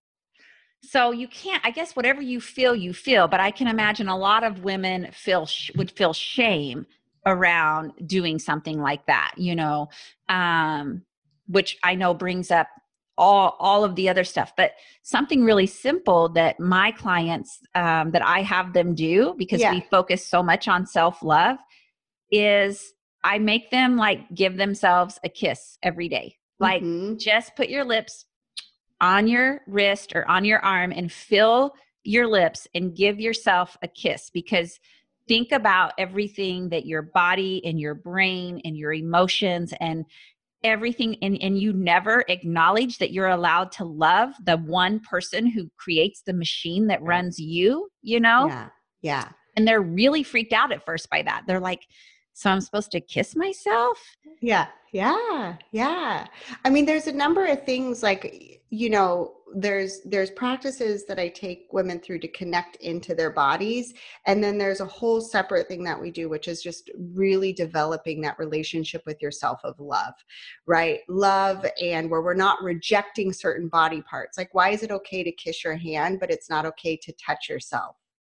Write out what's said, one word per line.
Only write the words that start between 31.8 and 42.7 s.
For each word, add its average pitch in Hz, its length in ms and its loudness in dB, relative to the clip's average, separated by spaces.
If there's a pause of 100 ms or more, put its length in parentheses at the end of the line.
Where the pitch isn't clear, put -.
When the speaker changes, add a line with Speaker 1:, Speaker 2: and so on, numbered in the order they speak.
Speaker 1:
your 233 220 2
lips 190 480 2
and 175 220 -4
give 202 240 2
yourself 214 640 0
a 175 60 -10
kiss, - 420 -6
because 175 500 -4 (480)
think 233 240 0
about 196 460 4
everything 190 720 -4
that 165 160 -4
your 156 160 -4
body 180 640 0
and 165 140 -4
your 151 160 -4
brain 180 720 -4
and 156 120 -8
your 151 160 -6
emotions 175 880 0
and 160 240 -4 (600)
everything, 226 580 -2
and, 196 200 0
and 196 160 0
you 208 140 0
never 190 560 2
acknowledge 180 720 0